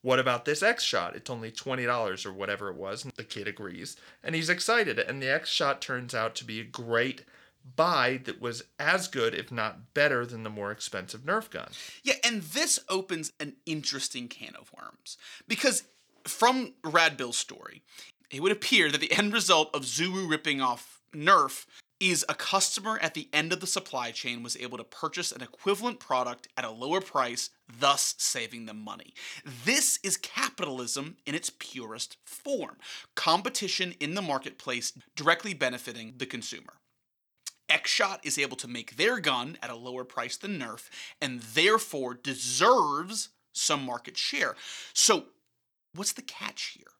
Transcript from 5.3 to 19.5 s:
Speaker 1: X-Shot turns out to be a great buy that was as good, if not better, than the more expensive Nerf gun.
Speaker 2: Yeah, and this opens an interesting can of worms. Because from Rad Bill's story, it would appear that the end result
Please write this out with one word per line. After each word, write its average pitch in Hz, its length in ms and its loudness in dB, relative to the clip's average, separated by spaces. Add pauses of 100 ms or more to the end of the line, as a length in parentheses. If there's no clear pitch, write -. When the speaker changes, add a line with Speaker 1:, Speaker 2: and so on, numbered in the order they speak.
Speaker 1:
X-Shot 147 480 0
turns 123 320 -6
out 113 220 -2
to - 100 -8
be 110 140 -6
a 113 40 -8
great 117 600 -2 (520)
buy 135 500 4
that - 140 -8
was 117 240 -6 (140)
as 175 300 2
good, 117 260 0
if - 180 -6
not 110 440 -6
better, 139 280 4
than 117 200 -10
the 107 80 -8
more 104 200 -6
expensive 104 500 -8
Nerf 202 280 -2
gun. - 200 -10 (340)
Speaker 2:
Yeah, 269 100 2 (100)
and 226 200 0
this 202 340 0 (120)
opens 190 500 -2
an 147 160 -8 (100)
interesting 139 640 -4
can - 280 -14
of - 220 -20
worms. - 400 -16 (300)
Because 233 360 2 (420)
from 254 480 4 (100)
Rad 160 340 6
Bill's 120 220 -2
story, - 420 -10 (480)
it 143 140 -6
would 196 80 4
appear 202 400 6
that 143 100 2
the - 120 2
end 208 200 4
result 175 400 6